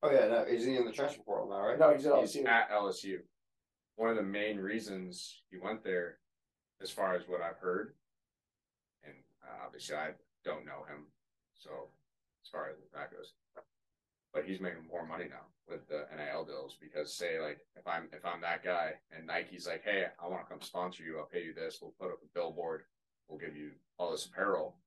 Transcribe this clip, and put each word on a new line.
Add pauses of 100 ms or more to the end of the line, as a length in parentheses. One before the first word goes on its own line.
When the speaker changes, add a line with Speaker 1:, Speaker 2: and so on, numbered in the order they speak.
Speaker 1:
Oh,
yeah,
no,
is
he
in
the
transfer
portal
now,
right?
Speaker 2:
No,
he's
at
Speaker 3:
He's
Speaker 2:
L
S
U.
Speaker 3:
at
L
S
U. (760)
One
of
the
main
reasons
he
went
there, (640)
as
far
as
what
I've
heard, (1080)
and, (300)
uh,
obviously
I (340)
don't
know
him, (480)
so (760)
as
far
as (160)
that
goes, (1000)
but
he's
making
more
money
now (220)
with
the
N
I
L
deals,
because
say,
like, (160)
if
I'm,
if
I'm
that
guy (220)
and
Nike's
like,
"Hey, (140)
I
wanna
come
sponsor
you,
I'll
pay
you
this,
we'll
put
up
a
billboard, (420)
we'll
give
you (280)
all
this
apparel."